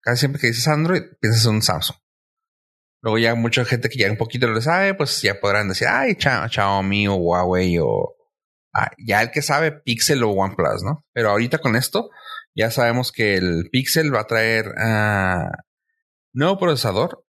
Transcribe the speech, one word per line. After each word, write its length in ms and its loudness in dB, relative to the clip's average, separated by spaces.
Casi 200 0
siempre 200 -2
que 60 2
dices 200 0
Android, 340 2
piensas 260 4
en 100 2
un 60 0
Samsung. 360 -2
Luego 160 0
ya 180 2
mucha 300 0
gente 240 -2
que 100 -6
ya 120 4
un 60 -4
poquito 320 -2
le 120 0
sabe, 320 0
pues 280 0
ya 180 0
podrán 300 2
decir, 200 -2
"Ay, 260 0
Cha-, 340 0
Xiaomi 580 0
o 80 2
Huawei 680 2
o", 340 -2
ah, 180 0
ya 160 2
el 100 -2
que 100 -2
sabe, 300 0
Pixel 520 -2
o 80 2
OnePlus, 520 -2
¿no? 300 -6
Pero 180 0
ahorita 280 0
con 160 0
esto 340 -2
ya 160 0
sabemos 400 0
que 240 0
el 360 -2
Pixel 420 0
va 80 2
a 60 -8
traer, 500 0
ah, 720 0
nuevo 260 0
procesador 680 -2